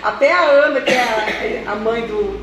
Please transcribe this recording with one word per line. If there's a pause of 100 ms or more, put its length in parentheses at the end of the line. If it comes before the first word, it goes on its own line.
até
a
Ana,
que
é
a,
a
mãe
do,